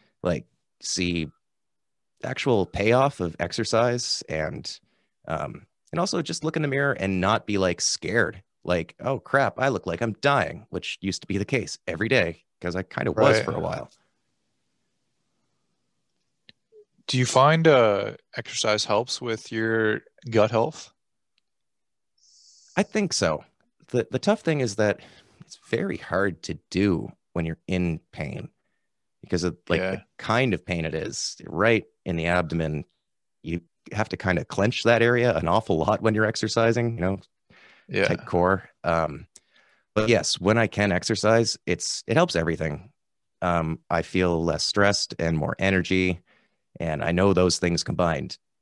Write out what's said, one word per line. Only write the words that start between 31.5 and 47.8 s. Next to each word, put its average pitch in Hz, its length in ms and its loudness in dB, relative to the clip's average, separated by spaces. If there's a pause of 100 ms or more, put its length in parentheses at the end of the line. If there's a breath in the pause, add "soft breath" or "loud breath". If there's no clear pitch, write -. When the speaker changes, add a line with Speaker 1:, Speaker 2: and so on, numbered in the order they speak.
Speaker 1:
in 87 120 -2
the 82 100 -2
abdomen. 82 560 0 (580)
You 85 200 -6 (320)
have 107 160 -2
to 90 80 -6
kinda 87 280 0
clench - 380 -2
that 117 180 4
area 120 340 2
an 82 120 -2
awful 95 300 2
lot 87 240 0
when 110 120 0
you're 107 120 2
exercising, 117 680 0
you 82 60 -6
know, 95 180 -2 (680 soft breath)
Speaker 2:
Yeah. 98 200 0
Speaker 1:
tight - 180 -2
core. 92 440 2 (140)
Um, 80 440 -2 (680 soft breath)
but 107 160 2
yes, 107 300 2
when 98 180 4
I 113 100 4
can 101 240 0
exercise, 107 720 2
it's, - 420 -4
it 127 100 2
helps 175 180 2
everything. 80 560 -2 (500)
Um, 85 380 0 (100)
I 85 120 0
feel 87 420 0
less 82 220 -2
stressed - 540 0
and 82 180 0
more 78 200 -4
energy. 92 640 0 (580)
And 78 240 -4
I 85 80 0
know 92 220 4
those 90 260 4
things 87 240 0